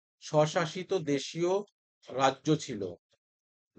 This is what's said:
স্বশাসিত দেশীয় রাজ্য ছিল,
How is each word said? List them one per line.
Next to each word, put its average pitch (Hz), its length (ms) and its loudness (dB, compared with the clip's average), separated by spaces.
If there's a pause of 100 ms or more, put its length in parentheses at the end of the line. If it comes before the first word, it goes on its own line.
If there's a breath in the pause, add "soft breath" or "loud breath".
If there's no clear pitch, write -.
(200)
স্বশাসিত 160 760 0
দেশীয় 165 680 0 (500)
রাজ্য 135 460 2
ছিল, 101 380 -4 (840)